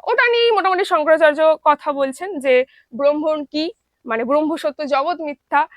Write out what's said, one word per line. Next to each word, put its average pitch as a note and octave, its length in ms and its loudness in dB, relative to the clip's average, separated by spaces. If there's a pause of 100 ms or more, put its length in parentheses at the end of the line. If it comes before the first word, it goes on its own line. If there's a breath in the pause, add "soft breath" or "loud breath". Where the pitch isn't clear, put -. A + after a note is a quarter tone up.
ওটা A#4+ 280 2
নিয়েই A#4 200 2
মোটামুটি F#4+ 340 0
শঙ্করাচার্য D#4 800 2
কথা D4 280 2
বলছেন C#4 480 -6
যে C4 260 2 (280 soft breath)
ব্রহ্মণ D4 520 -2
কি, D#4 260 -6 (340)
মানে A3+ 180 -4
ব্রহ্ম D4+ 320 0
সত্য, D4+ 320 -6
জগৎ D4 340 -2
মিথ্যা, D4 560 -4